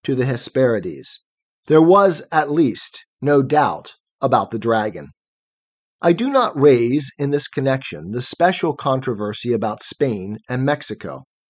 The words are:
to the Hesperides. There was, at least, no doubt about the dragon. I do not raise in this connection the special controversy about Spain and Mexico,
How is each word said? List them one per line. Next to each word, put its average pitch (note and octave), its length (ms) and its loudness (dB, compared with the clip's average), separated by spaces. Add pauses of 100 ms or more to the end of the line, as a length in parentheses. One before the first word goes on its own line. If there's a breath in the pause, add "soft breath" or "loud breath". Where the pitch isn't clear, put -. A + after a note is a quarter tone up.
to C#3 100 -2
the B2+ 120 0
Hesperides. A2+ 960 -2 (440)
There D#3 160 6
was, F#3 400 6 (100)
at D3+ 200 0
least, D3 520 -2 (160)
no C#3+ 220 4
doubt C3+ 540 -2 (260)
about A#2+ 300 0
the A2+ 80 -6
dragon. G#2+ 480 -2 (960)
I E3+ 100 6
do A#3 160 -2
not C4+ 260 0
raise C3+ 640 4
in C#3+ 140 -4
this C#3+ 160 -2
connection C3 640 -4
the A#2+ 100 -6
special E3+ 540 0
controversy A#2+ 800 -4
about A2 280 -4
Spain G#2+ 560 -4 (100)
and B2+ 160 -4
Mexico, A2 600 -4 (260)